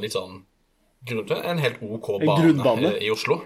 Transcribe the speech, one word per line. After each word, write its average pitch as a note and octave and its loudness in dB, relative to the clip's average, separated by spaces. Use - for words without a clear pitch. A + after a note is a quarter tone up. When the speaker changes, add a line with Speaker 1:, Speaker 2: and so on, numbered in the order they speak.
Speaker 1:
litt G#2+ -6
sånn F#2 -8
grunn A2+ -6
til D#3+ -2
en E3+ -4
helt B2 -2
OK A2 -8
Speaker 2:
En G2 -2
Speaker 1:
bane, D#3+ 4
Speaker 2:
grunnbane? C3+ 4
Speaker 1:
eh, - -4
i G#2+ 0
Oslo. D3 -2